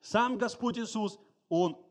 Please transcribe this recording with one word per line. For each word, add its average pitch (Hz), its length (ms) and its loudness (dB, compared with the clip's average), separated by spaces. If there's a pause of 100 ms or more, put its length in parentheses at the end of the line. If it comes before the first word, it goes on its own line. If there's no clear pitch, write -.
Сам 240 380 0
Господь 240 400 -2
Иисус, 220 400 -4 (300)
Он 165 280 2 (140)